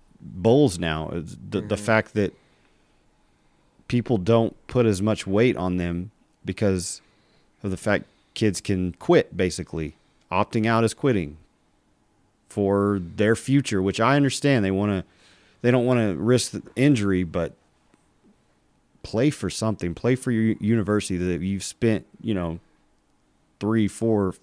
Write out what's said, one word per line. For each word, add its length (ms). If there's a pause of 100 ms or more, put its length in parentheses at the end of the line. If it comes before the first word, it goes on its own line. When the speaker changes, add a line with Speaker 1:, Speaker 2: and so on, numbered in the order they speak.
(200)
Speaker 1:
bowls 580
now, 320
is 260 (140)
the, 100
the 140
Speaker 2:
Mm-hmm. 100
Speaker 1:
fact 300
that 180 (1600)
people 280
don't 380 (140)
put 180
as 160
much 240
weight 300
on 200
them 340 (340)
because 560 (640)
of 80
the 60
fact 280 (300)
kids 260
can 340
quit, 420
basically. 600 (340)
Opting 360
out 180
is 100
quitting 420 (1120)
for 540
their 340
future, 460
which 180
I 160
understand. 480
They 60
wanna, 340 (580)
they 80
don't 140
wanna 300
risk 380
the 100 (140)
injury, 480
but 300 (1500)
play 280
for 200
something. 440
Play 200
for 160
your 120
u-, 180
university 560
that 260
you've 220
spent, 420 (160)
you 120
know, 260 (1000)
three, 280
four, 440 (100)